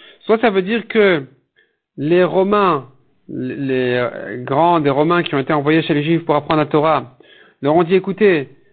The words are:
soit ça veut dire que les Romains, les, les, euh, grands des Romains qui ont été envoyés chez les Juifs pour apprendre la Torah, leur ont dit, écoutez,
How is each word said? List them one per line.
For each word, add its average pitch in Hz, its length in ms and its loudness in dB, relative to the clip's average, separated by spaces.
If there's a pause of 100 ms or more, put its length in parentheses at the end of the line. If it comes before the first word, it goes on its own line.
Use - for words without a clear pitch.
(220)
soit 220 180 0
ça 233 100 2
veut 190 120 0
dire 214 260 -4
que 190 360 2 (760)
les 165 260 2
Romains, 180 640 0 (420)
les, 127 260 -8
les, 127 400 -2
euh, 123 480 -6
grands 160 360 2
des 143 100 0
Romains 160 340 2
qui - 120 -6
ont 139 40 2
été 135 140 -2
envoyés 151 300 2
chez 156 100 -2
les 147 100 0
Juifs 165 220 0
pour 147 100 0
apprendre 151 240 -2
la 147 60 2
Torah, 147 520 -2 (440)
leur 143 140 0
ont 175 80 4
dit, 170 120 0
écoutez, 185 540 0 (240)